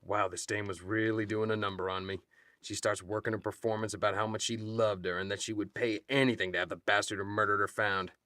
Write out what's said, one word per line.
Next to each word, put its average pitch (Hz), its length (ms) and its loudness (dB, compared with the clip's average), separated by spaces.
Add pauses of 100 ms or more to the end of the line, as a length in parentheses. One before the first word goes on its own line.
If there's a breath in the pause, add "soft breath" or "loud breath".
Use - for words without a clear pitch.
Wow, 98 260 2
this 87 180 -6
dame 104 200 -2
was 90 160 -6
really 110 440 0
doing 107 240 0
a 110 60 2
number 98 320 -2
on 95 180 -2
me. 95 120 -4 (440 soft breath)
She - 120 -8
starts 104 280 0
working 104 320 -4
a 107 40 -2
performance 110 560 -2
about 101 200 2
how 104 120 0
much 107 160 -2
she 117 140 -2
loved 107 480 0
her 90 140 0
and 95 120 -2
that 98 100 -2
she - 120 -6
would 104 220 -4
pay 113 340 0
anything 123 440 4
to 87 60 0
have 87 100 0
the 90 80 -6
bastard 101 420 2
who 98 60 -2
murdered 104 360 2
her 98 80 2
found. 98 440 0 (140)